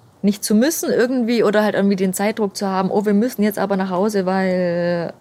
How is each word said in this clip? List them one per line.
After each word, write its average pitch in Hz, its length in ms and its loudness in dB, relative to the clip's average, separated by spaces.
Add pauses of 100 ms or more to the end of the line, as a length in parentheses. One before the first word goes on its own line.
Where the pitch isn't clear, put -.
(220)
nicht 202 220 0
zu 220 100 0
müssen 269 380 2
irgendwie 240 520 2
oder 214 200 2
halt 208 100 0
irgendwie 196 220 2
den 185 180 0
Zeitdruck 208 420 -4
zu 202 120 -4
haben, 190 240 -2
oh, 202 160 0
wir 208 80 4
müssen 220 260 0
jetzt 208 160 0
aber 190 200 0
nach 190 120 -2
Hause, 190 380 -2
weil, 175 920 0